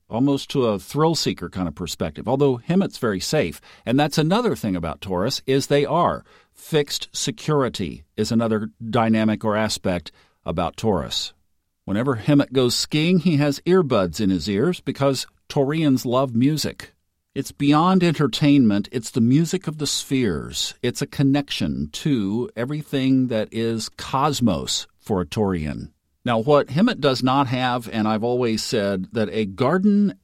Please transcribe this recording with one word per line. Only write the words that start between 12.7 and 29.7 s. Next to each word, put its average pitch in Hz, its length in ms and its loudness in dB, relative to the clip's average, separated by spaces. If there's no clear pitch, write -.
skiing, 165 460 0
he 160 160 2
has 143 240 0
earbuds 127 600 2
in 98 100 2
his 92 180 0
ears 120 320 0
because 139 480 -2
Taurians 143 560 2
love 127 300 0
music. 131 580 0
It's 135 160 -8
beyond 165 500 4
entertainment. 139 880 4
It's 123 220 -8
the 127 80 0
music 160 480 2
of 156 100 -8
the 147 80 -4
spheres. 87 960 -4
It's 120 200 -4
a 143 40 -6
connection 113 840 -2
to 117 640 -2
everything 131 720 0
that 110 240 -2
is 113 380 -4
cosmos 123 960 -2
for 98 220 -2
a 85 60 -2
Taurian. 78 640 -4
Now, 117 140 0
what 143 260 4
Hemet 196 320 0
does 131 240 2
not 131 240 4
have, 123 420 -2
and 107 200 -2
I've 107 160 0
always 120 360 0
said 98 520 -2
that 107 180 0
a 107 160 -2
garden 190 760 2